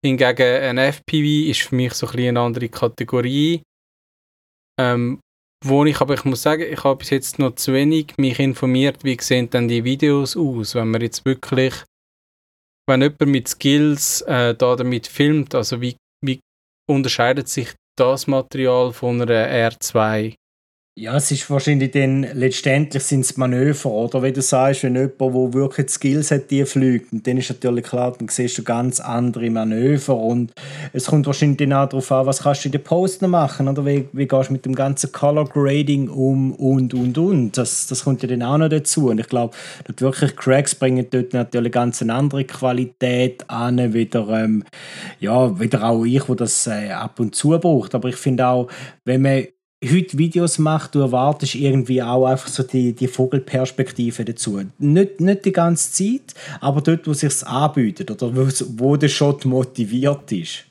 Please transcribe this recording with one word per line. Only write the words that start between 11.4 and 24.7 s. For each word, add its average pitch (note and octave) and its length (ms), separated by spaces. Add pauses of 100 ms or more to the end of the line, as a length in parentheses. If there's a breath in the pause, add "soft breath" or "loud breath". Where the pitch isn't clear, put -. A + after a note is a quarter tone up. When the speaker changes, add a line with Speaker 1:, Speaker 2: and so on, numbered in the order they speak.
Speaker 1:
wenn C3 140
jemand D3 260
mit C3+ 220
Skills, D3 720
äh, A#2+ 340
da B2 220
damit B2 300
filmt, D3 480
also A#2+ 260
wie, B2 160 (260)
wie C3 180 (460)
unterscheidet C3 640
sich - 220 (260)
das C3 300
Material B2+ 680
von A#2+ 300
einer A#2+ 100
R A2+ 480
zwei? A2 540 (680)
Speaker 2:
Ja, A2+ 160
es C#3+ 140
ist C#3 180
wahrscheinlich C#3 440
dann, C3+ 300 (120)
letztendlich C#3 680
sind's C3 320
Manöver, C3+ 520
oder? A#2 320
Wie C3 120
du C3+ 100
sagst, C3+ 400